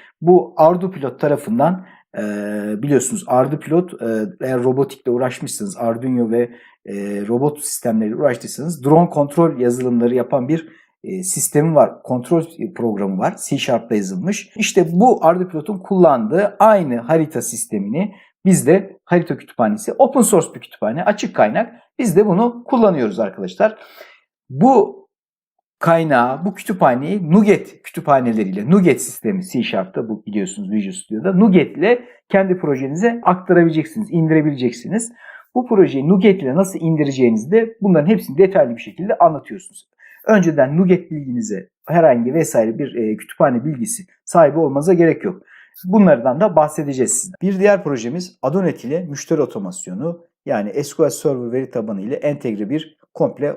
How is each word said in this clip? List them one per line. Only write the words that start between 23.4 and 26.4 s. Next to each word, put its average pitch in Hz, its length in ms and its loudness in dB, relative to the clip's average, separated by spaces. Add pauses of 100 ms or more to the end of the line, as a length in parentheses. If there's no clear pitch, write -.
Bu 208 580 0 (720)
kaynağı, 151 640 2